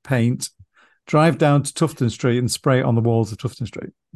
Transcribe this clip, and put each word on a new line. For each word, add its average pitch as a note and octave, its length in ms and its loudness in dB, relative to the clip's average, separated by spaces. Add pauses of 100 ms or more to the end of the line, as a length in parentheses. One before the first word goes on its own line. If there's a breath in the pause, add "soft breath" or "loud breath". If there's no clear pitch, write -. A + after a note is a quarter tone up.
paint, B2 460 -2 (560 soft breath)
drive D#3 320 2
down C#3+ 240 4
to C#3+ 100 -8
Tufton C#3 380 -2
Street B2 300 0
and A#2+ 100 -2
spray C3 300 0
it C3 60 0
on B2 100 2
the A#2 60 2
walls A2+ 300 0
of G#2 60 -10
Tufton - 300 -8
Street. - 240 -14 (240)